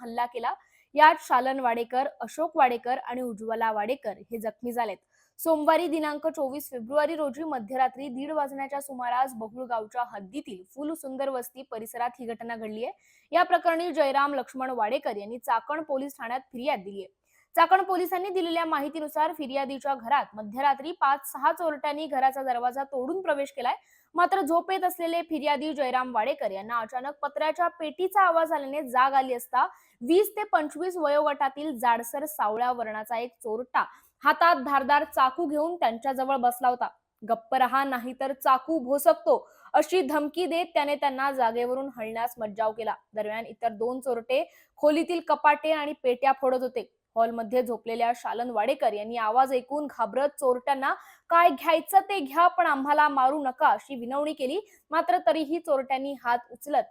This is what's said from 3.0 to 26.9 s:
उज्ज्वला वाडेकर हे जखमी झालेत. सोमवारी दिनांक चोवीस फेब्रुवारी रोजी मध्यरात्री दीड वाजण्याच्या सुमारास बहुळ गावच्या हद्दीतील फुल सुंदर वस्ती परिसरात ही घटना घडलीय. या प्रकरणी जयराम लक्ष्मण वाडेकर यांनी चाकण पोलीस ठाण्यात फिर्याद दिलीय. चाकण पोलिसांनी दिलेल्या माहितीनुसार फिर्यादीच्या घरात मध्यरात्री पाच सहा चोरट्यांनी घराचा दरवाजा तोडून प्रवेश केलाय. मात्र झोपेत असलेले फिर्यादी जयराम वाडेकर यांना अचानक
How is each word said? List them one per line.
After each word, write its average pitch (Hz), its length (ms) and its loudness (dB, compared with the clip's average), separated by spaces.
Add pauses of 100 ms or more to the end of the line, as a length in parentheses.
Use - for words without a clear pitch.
उज्ज्वला 226 520 -4
वाडेकर 214 460 -4
हे - 200 -12
जखमी 220 340 -8
झालेत. 226 240 -4 (420)
सोमवारी 320 480 2
दिनांक 302 400 -4
चोवीस 294 440 -6
फेब्रुवारी 277 440 -2
रोजी 294 300 -4
मध्यरात्री 262 640 -4
दीड 269 240 -8
वाजण्याच्या 277 480 -4
सुमारास 254 540 -4
बहुळ 220 300 -10
गावच्या 233 480 -6
हद्दीतील 208 500 -12 (120)
फुल 294 200 -6
सुंदर 269 340 -6
वस्ती 254 340 -8
परिसरात 233 480 -8 (100)
ही 247 60 -10
घटना 233 300 -8
घडलीय. 220 340 -8 (420)
या 330 100 4
प्रकरणी 349 500 2
जयराम 277 420 2
लक्ष्मण 262 360 -6
वाडेकर 240 460 -2
यांनी 208 220 -10
चाकण 262 440 -2
पोलीस 277 300 -4
ठाण्यात 247 280 -6
फिर्याद 254 380 -4
दिलीय. 196 280 -12 (500)
चाकण 339 260 6
पोलिसांनी 370 460 -2
दिलेल्या 339 360 -2
माहितीनुसार 302 680 -2
फिर्यादीच्या 277 600 -4
घरात 247 300 0 (100)
मध्यरात्री 262 580 -2
पाच 285 400 0
सहा 285 200 2
चोरट्यांनी 302 540 -2
घराचा 269 360 2
दरवाजा 247 420 -2
तोडून 269 380 -4
प्रवेश 285 340 -2
केलाय. 262 180 -2 (400)
मात्र 359 260 4
झोपेत 349 440 0
असलेले 339 380 -2
फिर्यादी 302 500 -2
जयराम 254 420 -2
वाडेकर 240 360 0
यांना 208 280 -6
अचानक 254 340 -6 (100)